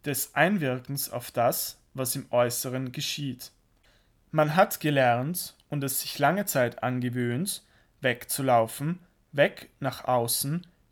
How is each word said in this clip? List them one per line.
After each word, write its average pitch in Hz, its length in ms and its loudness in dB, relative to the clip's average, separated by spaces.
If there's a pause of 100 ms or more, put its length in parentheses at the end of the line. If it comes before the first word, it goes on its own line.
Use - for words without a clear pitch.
des - 300 -4
Einwirkens 139 760 0
auf - 220 -10
das, - 480 0 (160)
was 131 200 -4
im 135 160 -8
Äußeren 123 640 0
geschieht. 143 600 -8 (800)
Man 156 240 2
hat 208 240 4
gelernt 139 760 2 (120)
und 143 160 -2
es 131 160 -2
sich - 180 -8
lange 185 280 4
Zeit 120 360 0
angewöhnt, 123 800 -2 (380)
wegzulaufen, 127 1000 0 (340)
weg 156 380 0 (100)
nach - 240 -6
außen, 127 600 0 (260)